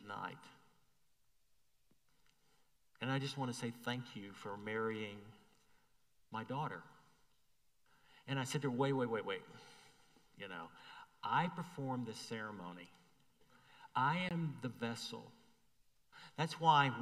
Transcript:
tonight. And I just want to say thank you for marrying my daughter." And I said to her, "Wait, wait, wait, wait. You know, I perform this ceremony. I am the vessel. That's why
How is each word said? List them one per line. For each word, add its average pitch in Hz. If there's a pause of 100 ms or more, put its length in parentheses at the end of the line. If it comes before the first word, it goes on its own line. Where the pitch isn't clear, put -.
tonight. 101 (2500)
And 127
I 135
just 139
want 127
to -
say 117 (120)
thank 120
you 101
for 101
marrying 107 (1120)
my 110
daughter." 123 (1500)
And 143
I 156
said 147
to 139
her, 120
"Wait, 135
wait, 123
wait, 104
wait. 95 (960)
You 98
know, 82 (560)
I 139
perform 131
this 110
ceremony. 92 (1080)
I 160
am 165
the 127
vessel. 113 (1040)
That's 165
why 147 (120)